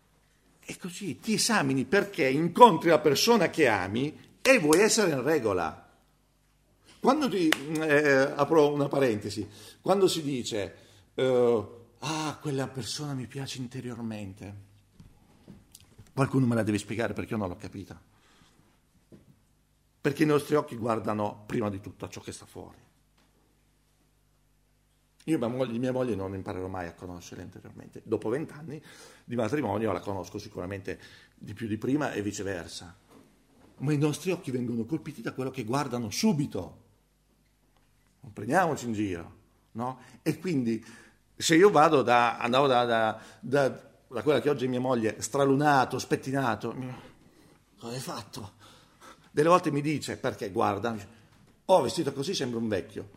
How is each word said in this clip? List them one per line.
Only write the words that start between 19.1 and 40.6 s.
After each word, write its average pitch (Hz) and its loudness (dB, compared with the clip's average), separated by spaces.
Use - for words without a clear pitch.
Perché 143 -2
i 156 6
nostri 147 2
occhi 147 0
guardano 107 -2
prima 110 -2
di 98 -6
tutto - -14
a 92 -10
ciò - -16
che - -12
sta - -18
fuori. 87 -18
Io 160 0
mia 117 -2
moglie, 123 -4
mia 127 -2
moglie 127 -2
non 95 -6
imparerò 92 -8
mai 92 -8
a 82 -14
conoscere 90 -16
interiormente. - -20
Dopo 107 -4
vent'anni 147 -8
di 120 -10
matrimonio 110 -2
la 87 -2
conosco 98 -8
sicuramente 95 -10
di 110 -16
più 110 -8
di 107 -4
prima 139 -2
e 104 -4
viceversa. 92 -8
Ma 139 -2
i 147 2
nostri 151 -2
occhi 170 -6
vengono 120 -4
colpiti 147 -8
da 131 -8
quello 131 -6
che 131 -8
guardano 120 -2
subito. 139 -2
Non 110 -20
prendiamoci 131 0
in 117 -4
giro, 95 -6
no? 123 -8
E - -2
quindi 123 -2